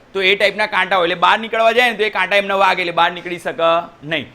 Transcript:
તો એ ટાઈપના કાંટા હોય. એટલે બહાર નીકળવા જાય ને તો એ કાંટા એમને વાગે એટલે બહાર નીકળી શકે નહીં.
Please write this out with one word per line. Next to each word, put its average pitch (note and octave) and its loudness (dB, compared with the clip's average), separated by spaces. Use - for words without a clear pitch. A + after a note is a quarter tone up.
તો F#3+ -4
એ F#3+ 2
ટાઈપના G3+ 0
કાંટા F#3 -2
હોય. F3+ 2
એટલે F3+ -2
બહાર F3+ 4
નીકળવા A3+ 0
જાય A#3+ 2
ને G#3+ -8
તો G3+ -2
એ G#3+ 0
કાંટા F#3+ -2
એમને G3 0
વાગે F#3 2
એટલે E3+ -2
બહાર E3+ 2
નીકળી F3 -10
શકે E3 -4
નહીં. D3 -6